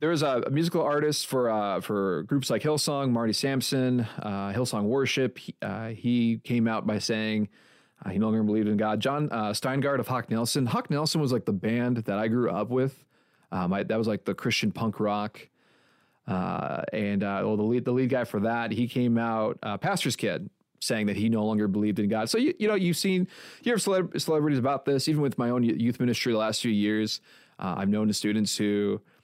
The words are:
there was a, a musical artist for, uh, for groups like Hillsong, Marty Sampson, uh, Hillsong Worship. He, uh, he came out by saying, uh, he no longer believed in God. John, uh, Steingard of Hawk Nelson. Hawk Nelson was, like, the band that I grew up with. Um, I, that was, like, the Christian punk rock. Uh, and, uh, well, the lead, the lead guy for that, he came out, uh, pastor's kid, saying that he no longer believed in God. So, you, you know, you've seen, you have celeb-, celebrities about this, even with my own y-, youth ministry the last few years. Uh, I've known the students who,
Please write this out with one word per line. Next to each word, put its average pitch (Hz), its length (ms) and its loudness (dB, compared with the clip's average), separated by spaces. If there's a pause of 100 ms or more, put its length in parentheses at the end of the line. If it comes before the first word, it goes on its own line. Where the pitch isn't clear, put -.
there 156 100 2
was 160 120 2
a, 131 240 2
a - 40 -2
musical 165 320 2
artist 147 460 0
for, 127 220 2
uh, 101 300 0
for 95 440 0
groups 139 260 0
like 113 100 2
Hillsong, 143 500 0
Marty 117 220 2
Sampson, 127 680 0 (180)
uh, 98 340 -4
Hillsong 117 300 -2
Worship. 127 560 0
He, - 240 -14
uh, 104 280 -6
he 117 540 2
came 117 240 2
out 107 180 -2
by 107 120 0
saying, 110 500 0 (560)
uh, 95 60 -6
he 92 80 -2
no 107 80 2
longer 110 160 2
believed 107 240 2
in 104 100 2
God. 107 220 0
John, 139 320 0
uh, 107 220 -2
Steingard 135 480 0
of 113 80 -4
Hawk 123 200 -4
Nelson. 120 380 0
Hawk 214 240 -2
Nelson 156 300 0
was, 143 120 2
like, 117 120 0
the 107 80 0
band 120 460 0
that 104 200 -2
I 110 80 0
grew 117 240 2
up 101 180 -2
with. 127 360 -2 (480)
Um, 90 200 0
I, 101 120 0
that 107 120 -2
was, 113 120 0
like, 104 160 -2
the 101 100 -2
Christian 113 380 -2
punk 110 260 -4
rock. 104 400 -2 (880)
Uh, 92 560 -2 (100)
and, 101 300 0
uh, 101 220 -2
well, 107 120 0
the 104 60 0
lead, 117 220 0
the 127 80 0
lead 127 180 2
guy 123 140 0
for 107 160 -4
that, 113 320 -2
he 120 160 0
came 120 300 2
out, 110 440 0
uh, 104 140 -4
pastor's 156 400 -2
kid, 92 340 -4 (300)
saying 110 260 -2
that 101 100 0
he 107 120 0
no 110 160 2
longer 107 240 2
believed 104 300 0
in 104 100 0
God. 110 200 0
So, 220 100 0
you, 262 200 2
you 214 100 0
know, 214 60 2
you've 175 220 2
seen, 185 320 0 (340)
you 240 100 0
have 214 80 2
celeb-, 185 400 0
celebrities 151 380 2
about 135 260 0
this, 139 220 2
even 151 160 2
with 135 160 0
my 120 120 2
own 123 120 2
y-, 117 140 4
youth 117 240 0
ministry 123 320 2
the 113 60 2
last 107 240 0
few 117 100 2
years. 107 480 2 (380)
Uh, 90 200 -4
I've 98 100 0
known 107 200 2
the 104 60 2
students 104 420 0
who, 104 440 0 (220)